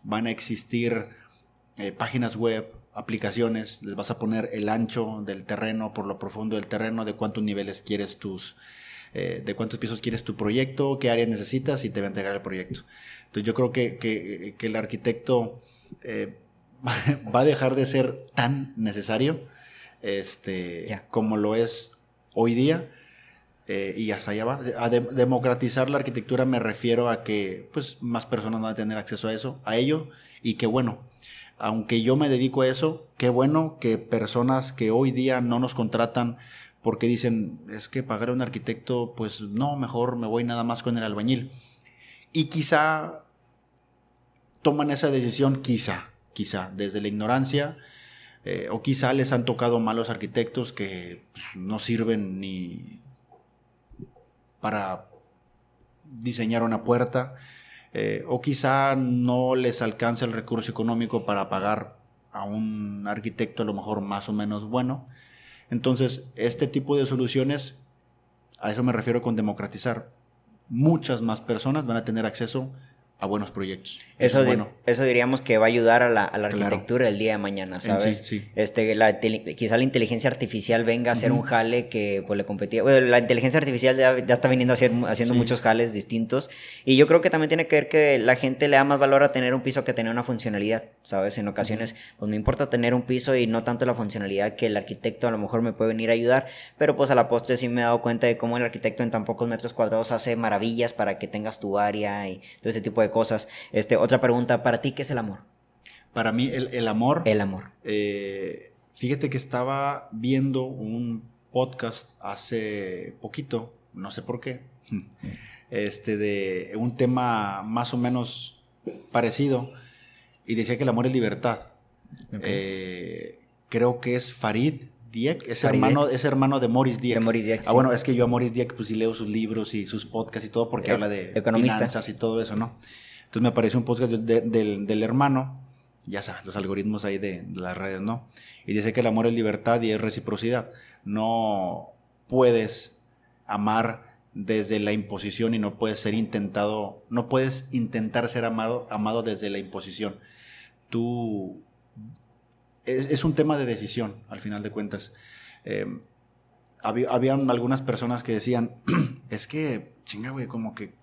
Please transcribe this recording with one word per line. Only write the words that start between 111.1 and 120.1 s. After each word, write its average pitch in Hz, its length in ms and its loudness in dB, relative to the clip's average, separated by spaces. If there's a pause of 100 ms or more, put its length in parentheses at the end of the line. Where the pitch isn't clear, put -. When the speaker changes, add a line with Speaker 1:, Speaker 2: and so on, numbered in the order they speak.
Speaker 1:
podcast 127 720 -4
hace 101 1000 -8
poquito, 120 540 -8 (200)
no 95 180 -12
sé - 100 -10
por 120 160 -8
qué, 127 220 -10 (320)
<laughs> 101 80 -6 (720)
este, 104 440 -4
de 98 600 -2
un 120 200 -4
tema 117 680 0
más 120 300 -2
o - 20 -2
menos 123 640 -4 (480)
parecido, 127 600 0 (760)